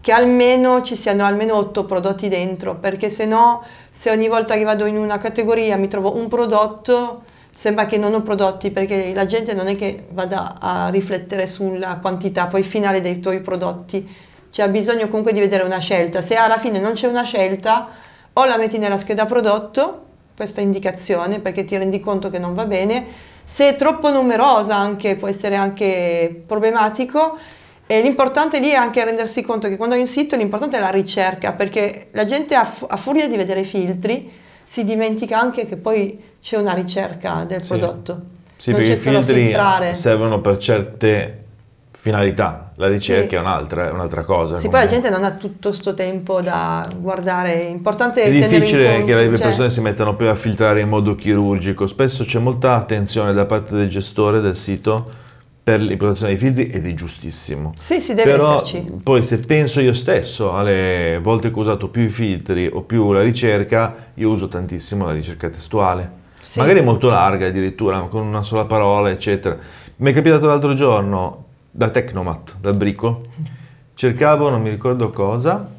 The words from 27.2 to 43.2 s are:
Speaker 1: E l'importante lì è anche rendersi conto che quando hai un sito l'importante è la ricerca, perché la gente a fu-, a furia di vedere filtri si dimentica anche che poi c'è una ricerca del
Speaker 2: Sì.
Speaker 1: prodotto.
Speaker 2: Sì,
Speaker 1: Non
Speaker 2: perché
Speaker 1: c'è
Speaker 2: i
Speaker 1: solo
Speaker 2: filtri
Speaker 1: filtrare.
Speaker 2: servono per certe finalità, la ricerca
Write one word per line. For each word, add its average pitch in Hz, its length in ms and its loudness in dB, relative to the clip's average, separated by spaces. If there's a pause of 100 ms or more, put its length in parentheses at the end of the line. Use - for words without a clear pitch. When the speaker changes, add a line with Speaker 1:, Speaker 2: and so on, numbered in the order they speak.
Speaker 1:
E 220 140 2
l'importante 277 580 2
lì 277 120 2
è 294 40 4
anche 240 300 2
rendersi 226 380 -4
conto 220 260 -4
che 190 80 -4
quando 233 180 -2
hai 247 60 2
un 247 60 0
sito 285 300 -2
l'importante 226 420 -2
è - 20 0
la 196 80 0
ricerca, 190 640 -2
perché 202 600 -4
la 214 120 0
gente 285 300 -2
a 247 100 6
fu-, - 240 -10
a - 80 -6
furia 285 320 0
di 240 80 -2
vedere 190 260 -2
filtri 190 680 -4 (320)
si - 220 -6
dimentica 220 540 0
anche 247 280 0
che 185 100 -10
poi 202 420 -2 (240)
c'è - 140 -6
una 208 160 0
ricerca 180 760 -4
del 180 160 -6
Speaker 2:
Sì. - 60 -12
Speaker 1:
prodotto. 175 520 -4 (360)
Speaker 2:
Sì, - 140 -6
Speaker 1:
Non 107 100 4
Speaker 2:
perché 113 140 4
Speaker 1:
c'è 110 60 -2
Speaker 2:
i - 20 -10
Speaker 1:
solo 135 200 4
Speaker 2:
filtri 123 220 4
Speaker 1:
filtrare. 175 500 2
Speaker 2:
servono 110 460 2
per 101 160 2
certe 104 840 0 (520)
finalità, 101 840 -2
la 92 120 0
ricerca 101 420 0